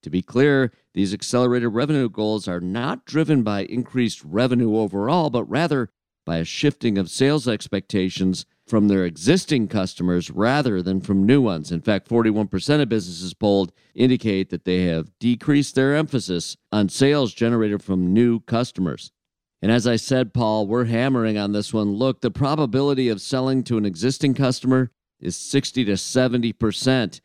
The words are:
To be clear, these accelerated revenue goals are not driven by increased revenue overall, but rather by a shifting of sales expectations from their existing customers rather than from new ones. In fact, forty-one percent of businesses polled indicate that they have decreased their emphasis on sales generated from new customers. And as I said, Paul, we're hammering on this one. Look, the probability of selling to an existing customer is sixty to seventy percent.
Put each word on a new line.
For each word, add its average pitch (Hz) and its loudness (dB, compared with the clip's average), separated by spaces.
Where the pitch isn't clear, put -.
To - -10
be 90 0
clear, 135 2
these 95 0
accelerated 120 0
revenue 135 0
goals 107 -4
are 87 -4
not 120 -6
driven 143 0
by 104 -2
increased 120 -4
revenue 113 0
overall, 113 0
but 117 -2
rather 135 -2
by 82 -2
a 82 -2
shifting 120 0
of 90 -2
sales 139 0
expectations 95 -2
from 104 2
their 95 2
existing 110 0
customers 90 -2
rather 113 0
than 95 -2
from 98 2
new 135 6
ones. 87 -2
In 85 -4
fact, 98 -2
forty-one 110 2
percent 147 0
of 120 0
businesses 90 -4
polled 98 2
indicate 113 2
that 85 -8
they 92 2
have 82 -2
decreased 123 2
their 135 2
emphasis 110 -4
on 104 2
sales 139 2
generated 113 0
from 92 0
new 117 4
customers. 95 -4
And 98 2
as 117 2
I 117 2
said, 127 0
Paul, 110 0
we're 120 0
hammering 117 0
on 104 -2
this 104 -4
one. 104 0
Look, 127 0
the 123 -2
probability 139 0
of 104 -2
selling 131 -2
to 117 -2
an 107 0
existing 120 0
customer 131 0
is - -6
sixty - -2
to 98 0
seventy 120 0
percent. 113 -2